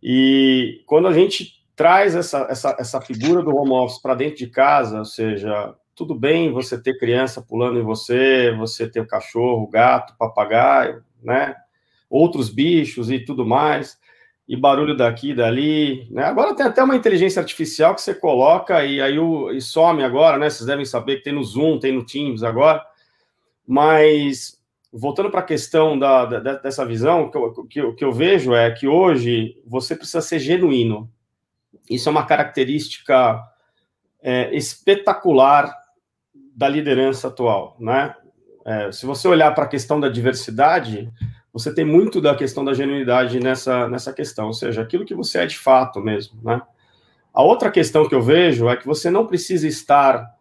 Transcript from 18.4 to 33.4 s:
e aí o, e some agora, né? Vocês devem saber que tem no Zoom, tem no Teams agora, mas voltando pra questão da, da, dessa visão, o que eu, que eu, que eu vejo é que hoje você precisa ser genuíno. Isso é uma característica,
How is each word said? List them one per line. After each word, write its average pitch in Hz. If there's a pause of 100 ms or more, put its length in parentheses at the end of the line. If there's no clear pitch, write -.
e 139
aí 139
o, 160
e 131
some 160
agora, 139
né? 151
Vocês 117
devem 139
saber 127
que -
tem 143
no 143
Zoom, 131
tem 135
no 123
Teams 127
agora, 143 (840)
mas 147 (360)
voltando 143
pra 185
questão 156
da, 131
da, 117
dessa 135
visão, 131
o -
que -
eu, 117
que -
eu, 117
que 143
eu 131
vejo 139
é 117
que 117
hoje 123
você 127
precisa -
ser 160
genuíno. 127 (800)
Isso 123
é 151
uma 147
característica, 131 (800)